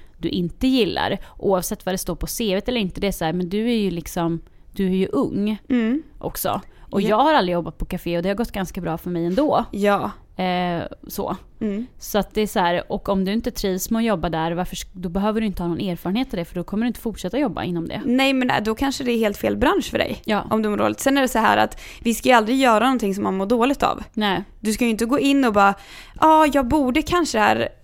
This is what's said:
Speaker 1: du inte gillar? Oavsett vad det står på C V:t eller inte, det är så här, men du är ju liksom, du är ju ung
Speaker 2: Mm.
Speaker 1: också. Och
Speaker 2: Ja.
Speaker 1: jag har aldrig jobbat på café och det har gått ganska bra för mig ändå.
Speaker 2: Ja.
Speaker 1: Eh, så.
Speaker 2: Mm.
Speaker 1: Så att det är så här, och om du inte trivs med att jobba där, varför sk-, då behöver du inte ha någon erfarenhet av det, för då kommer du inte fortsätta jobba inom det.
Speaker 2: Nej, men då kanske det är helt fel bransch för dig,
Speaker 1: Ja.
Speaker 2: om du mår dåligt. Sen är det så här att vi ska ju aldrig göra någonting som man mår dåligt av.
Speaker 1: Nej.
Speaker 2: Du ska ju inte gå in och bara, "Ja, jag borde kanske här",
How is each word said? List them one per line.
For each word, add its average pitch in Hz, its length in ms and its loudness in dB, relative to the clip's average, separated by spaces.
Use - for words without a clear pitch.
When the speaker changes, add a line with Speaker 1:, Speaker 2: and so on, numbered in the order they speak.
Speaker 1:
du - 100 -4
inte 175 380 -2
gillar? 190 520 2
Oavsett 190 480 -2
vad 185 80 -2
det 185 40 -4
står 180 180 -6
på - 100 -8
C 202 280 -2
V:t 208 160 -2
eller 240 100 -2
inte, 185 200 -4
det 202 60 0
är 190 60 0
så 180 120 -4
här, 160 80 0
men 180 160 -4
du 214 220 -2
är 233 60 2
ju 196 140 0
liksom, 170 500 -4
du 196 140 -2
är 185 100 0
ju 190 160 2
ung 208 460 -2
Speaker 2:
Mm. 247 320 0
Speaker 1:
också. - 420 -4
Och 202 120 0
Speaker 2:
Ja. - 60 0
Speaker 1:
jag 214 80 4
har 302 180 4
aldrig 185 200 4
jobbat 165 240 -4
på 175 60 -4
café 175 320 -4
och 170 60 0
det 180 60 -2
har 196 80 0
gått 220 160 -2
ganska 190 280 -6
bra 165 180 -4
för 180 120 -8
mig 170 160 -2
ändå. 233 440 2
Speaker 2:
Ja. 202 400 0
Speaker 1:
Eh, 180 460 -2
så. - 280 -6
Speaker 2:
Mm. 220 260 -4
Speaker 1:
Så - 200 -4
att 196 160 -2
det 214 60 0
är 214 60 2
så 202 140 -2
här, 175 320 0
och 196 160 -6
om 196 160 0
du 190 80 -2
inte 233 180 -2
trivs 190 400 -4
med 226 100 0
att 226 40 0
jobba 180 240 0
där, 165 240 -2
varför 180 240 -4
sk-, - 160 -12
då 185 160 -10
behöver 208 320 0
du 220 60 0
inte 185 160 -4
ha 170 60 -2
någon 170 120 -2
erfarenhet 196 540 -2
av - 20 -4
det, 170 80 -4
för - 100 -14
då 175 100 -4
kommer 208 200 -4
du 247 40 0
inte - 120 -6
fortsätta 226 380 -6
jobba - 260 -2
inom 170 240 -4
det. - 160 -8
Speaker 2:
Nej, 269 280 4
men 247 320 0
då 220 100 -2
kanske 277 300 -2
det 247 80 0
är 233 60 0
helt 208 180 0
fel 208 200 -2
bransch 285 340 2
för 220 80 -2
dig, - 260 -2
Speaker 1:
Ja. 208 260 0
Speaker 2:
om 220 120 2
du 214 60 0
mår 208 80 0
dåligt. 214 240 0
Sen 277 180 2
är 269 40 4
det 254 60 2
så 240 100 0
här 208 180 4
att 214 240 2
vi 233 120 0
ska - 140 0
ju 254 60 8
aldrig 233 240 4
göra 233 260 4
någonting 220 300 0
som 202 100 -4
man 190 120 0
mår 196 100 -2
dåligt 247 360 2
av. - 200 2
Speaker 1:
Nej. 202 320 0
Speaker 2:
Du 214 120 0
ska 226 120 0
ju 233 60 2
inte 220 140 -2
gå 254 140 0
in 277 260 4
och 226 80 2
bara, 196 220 4
"Ja, 311 320 8
jag 277 160 2
borde 277 340 2
kanske 302 360 0
här", 220 300 2